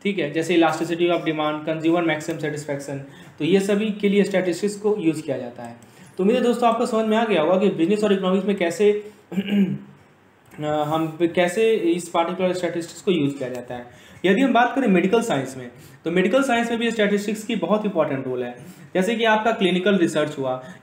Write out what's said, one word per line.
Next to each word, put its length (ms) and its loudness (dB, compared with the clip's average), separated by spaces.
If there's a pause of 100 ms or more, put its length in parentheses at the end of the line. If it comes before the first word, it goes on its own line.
ठीक 160 -2
है, 120 -2
जैसे 260 0
elasticity 520 2
of 160 0
demand, 420 -2
consumer 360 0
maximum 380 -4
satisfaction, 580 -6 (400)
तो 60 -2
ये 140 4
सभी 320 0
के 180 0
लिए 140 4
statistics 520 0
को 240 0
यूज़ 220 0
किया 160 -4
जाता 260 -12
है। 120 -14 (420)
तो 80 0
मेरे 160 4
दोस्तों 280 2
आपको 160 0
समझ 200 0
में 120 2
आ 80 2
गया 160 2
होगा 160 2
कि 120 2
business 340 0
और 100 2
इकोनॉमिक्स 340 0
में 80 0
कैसे 360 2 (380)
<clears throat> 40 -12
अ, 1300 -4
हम 540 -2 (180)
कैसे 360 2
इस 380 0
particular 440 0
statistics 480 -6
को 100 0
यूज़ 260 0
किया 120 -6
जाता 260 -10
है। 100 -12 (400)
यदि 160 4
हम 120 4
बात 220 4
करें 120 2
medical 340 4
science 360 -4
में, 120 -14 (360)
तो 60 -2
medical 320 2
science 260 0
में 100 -2
भी 120 0
statistics 520 0
की 120 -4
बहुत 300 0
important 420 -2
role 160 -4
है। 120 -8 (380)
जैसे 220 0
कि 100 -2
आपका 260 4
clinical 460 2
research 400 0
हुआ, 260 -4 (200)